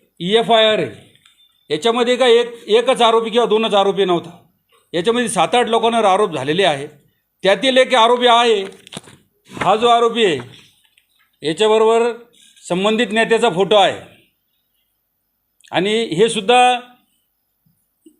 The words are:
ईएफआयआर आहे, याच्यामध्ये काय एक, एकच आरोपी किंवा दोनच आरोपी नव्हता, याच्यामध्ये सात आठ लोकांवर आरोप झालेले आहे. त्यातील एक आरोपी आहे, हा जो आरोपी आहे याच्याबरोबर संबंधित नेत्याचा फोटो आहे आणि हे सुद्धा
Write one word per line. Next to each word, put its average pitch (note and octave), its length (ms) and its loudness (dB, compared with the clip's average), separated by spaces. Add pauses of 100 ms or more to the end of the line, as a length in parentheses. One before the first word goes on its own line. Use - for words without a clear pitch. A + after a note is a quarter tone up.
(200)
ईएफआयआर G#3+ 600 0
आहे, - 380 -10 (520)
याच्यामध्ये A#3 460 -2
काय B3 160 2
एक, A#3 360 0
एकच A#3+ 340 0
आरोपी A3+ 280 2
किंवा A3+ 180 0
दोनच G#3+ 260 0
आरोपी G3 320 0
नव्हता, F3 320 -4 (560)
याच्यामध्ये A3 360 -2
सात E3+ 260 0
आठ A#3+ 120 2
लोकांवर A3+ 380 0
आरोप F#3+ 280 0
झालेले D3+ 300 -2
आहे. D3 240 -2 (560)
त्यातील B3 340 0
एक B3+ 180 2
आरोपी A#3+ 320 2
आहे, A#3 340 2 (1000)
हा F#3 160 0
जो A3+ 120 0
आरोपी A#3 380 2
आहे D3+ 140 0 (1080)
याच्याबरोबर A3 640 0 (580)
संबंधित G#3+ 420 -2
नेत्याचा A3+ 380 0
फोटो F#3 260 0
आहे E3+ 260 2 (1700)
आणि G#3+ 320 -2
हे G#3+ 260 -2
सुद्धा B3 500 2 (1400)